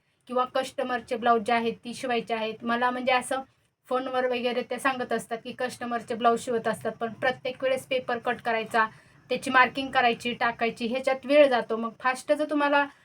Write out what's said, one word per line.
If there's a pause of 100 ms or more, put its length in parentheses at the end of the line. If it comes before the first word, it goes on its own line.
(280)
किंवा
कस्टमरचे
ब्लाऊज
जे
आहेत,
ती
शिवायचे
आहेत.
मला
म्हणजे
असं (480)
फोनवर
वगैरे
ते
सांगत
असतात
की
कस्टमरचे
ब्लाऊज
शिवत
असतात,
पण
प्रत्येक
वेळेस
पेपर
कट
करायचा, (440)
त्याची
मार्किंग
करायची,
टाकायची,
ह्याच्यात
वेळ
जातो.
मग
फास्ट
जर
तुम्हाला (200)